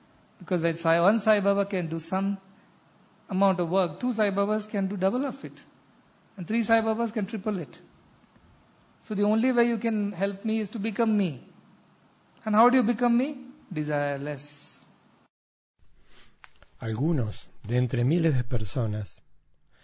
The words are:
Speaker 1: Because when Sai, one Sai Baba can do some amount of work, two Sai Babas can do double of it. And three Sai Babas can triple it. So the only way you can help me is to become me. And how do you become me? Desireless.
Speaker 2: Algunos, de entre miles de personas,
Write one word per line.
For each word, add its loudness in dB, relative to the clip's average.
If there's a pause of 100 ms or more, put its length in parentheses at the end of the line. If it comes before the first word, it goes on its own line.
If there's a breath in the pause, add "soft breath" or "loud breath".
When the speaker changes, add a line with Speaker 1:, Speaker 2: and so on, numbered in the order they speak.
(400)
Speaker 1:
Because -2
when 0
Sai, 4
one 4
Sai 2
Baba 2
can -4
do -4
some -2 (920 soft breath)
amount 2
of 0
work, 0
two -2
Sai 2
Babas -2
can -2
do -6
double 0
of -8
it. -14 (720)
And -10
three 0
Sai 4
Babas -2
can -2
triple -4
it. -10 (1200)
So -8
the 2
only 2
way 4
you 0
can -2
help -4
me 0
is -4
to -8
become 0
me. 0 (1040)
And 0
how 8
do 4
you 4
become 2
me? -2 (360)
Desireless. -4 (1900 soft breath)
Speaker 2:
Algunos, -2 (140)
de -2
entre 0
miles 2
de 2
personas, 0 (600 soft breath)